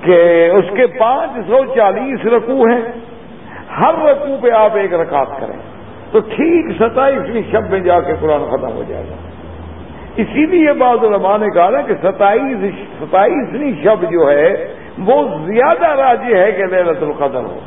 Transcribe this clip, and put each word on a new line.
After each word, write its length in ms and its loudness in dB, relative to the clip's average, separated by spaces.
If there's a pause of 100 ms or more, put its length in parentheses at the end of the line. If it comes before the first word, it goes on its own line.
کہ 120 6 (360)
اس 220 2
کے 100 2 (100)
پانچ 500 0
سو 180 2 (100)
چالیس 580 0
رکوع 320 2
ہیں، 180 2 (920)
ہر 260 2
رکوع 420 0
پہ 140 4
آپ 200 4
ایک 200 -2
رکعت 420 -2
کریں 180 -10 (520)
تو 200 2
ٹھیک 360 0 (140)
ستائیسویں 640 0 (100)
شب 180 -2
میں 120 0
جا 200 4
کے 180 -4
قرآن 280 0
ختم 240 -4
ہو 160 -8
جائے 160 -10
گا۔ 120 -14 (1040)
اسی 300 -2
لیے 300 4
بعض 260 2
علماء 340 2
نے 160 0
کہا 160 4
نا 140 0
کہ 180 -2
ستائیس، 580 2 (380)
ستائیسویں 760 0 (100)
شب 280 2
جو 200 4
ہے 200 4 (500)
وہ 160 2 (300)
زیادہ 500 2
راجح 400 2
ہے 160 4
کہ 160 -2
لیلۃ 340 0
القدر 440 -4
ہو 200 -10